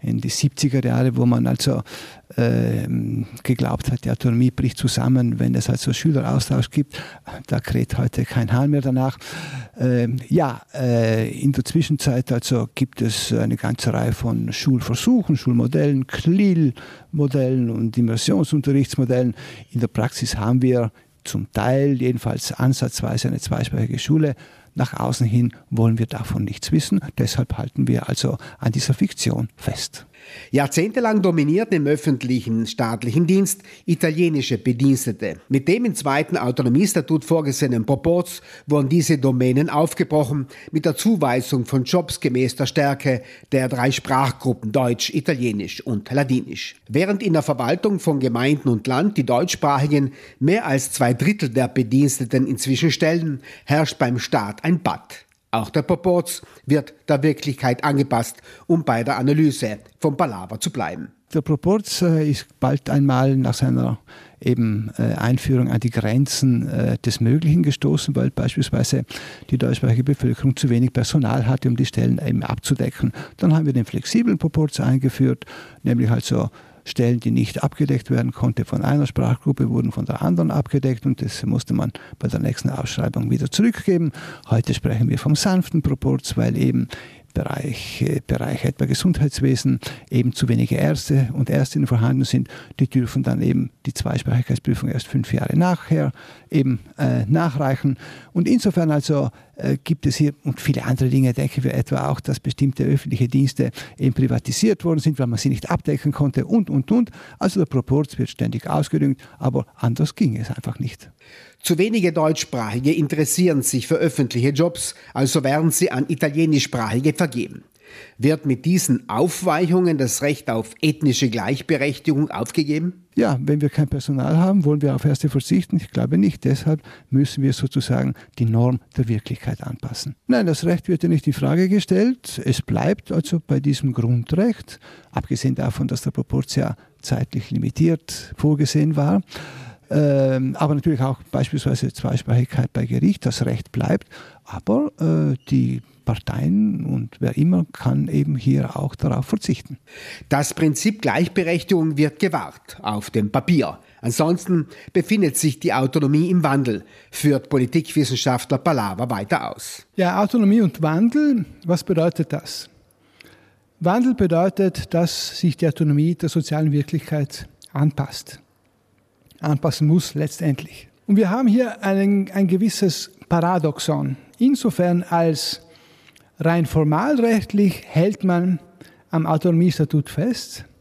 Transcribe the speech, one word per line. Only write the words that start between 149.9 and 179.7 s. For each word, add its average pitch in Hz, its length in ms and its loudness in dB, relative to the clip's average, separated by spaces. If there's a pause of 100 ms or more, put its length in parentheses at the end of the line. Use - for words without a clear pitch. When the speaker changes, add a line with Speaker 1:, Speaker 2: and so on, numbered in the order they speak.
Speaker 2:
Das 143 240 0
Prinzip 165 480 0
Gleichberechtigung 165 960 0
wird 147 240 0
gewahrt, 151 640 -4
auf 104 300 -6
dem 104 200 0
Papier. 131 460 0 (240)
Ansonsten 165 640 0 (260)
befindet 185 460 0
sich 147 220 0
die 147 140 0
Autonomie 143 560 2
im 180 140 2
Wandel, 135 400 0 (280)
führt 143 380 0
Politikwissenschaftler 131 1080 0
Palawa 117 520 -2
weiter 101 460 -4
aus. - 300 -16 (100)
Speaker 3:
Ja, 185 260 0
Autonomie 208 400 4
und 156 200 0
Wandel, 233 640 2 (200)
was 170 180 0
bedeutet 165 500 0
das? - 340 -10 (1120)
Wandel 233 360 2
bedeutet, 185 800 2
dass - 460 -2
sich 170 160 2
die 170 120 0
Autonomie 151 480 2
der 160 140 -4
sozialen 156 420 0
Wirklichkeit 147 760 -2 (240)
anpasst. - 680 -2 (1000)
Anpassen 151 480 0
muss 165 280 2
letztendlich. 151 720 -4 (180)
Und 202 120 4
wir 202 120 4
haben 240 180 2
hier 226 360 2
einen, 196 480 0
ein 196 160 2
gewisses 190 640 0 (160)
Paradoxon. 160 880 0 (220)
Insofern 180 640 2
als 165 580 0 (800)
rein 165 260 2
formalrechtlich 202 1200 2
hält 190 380 0
man 180 360 2 (520)
am 160 140 0
Autonomiestatut 160 840 2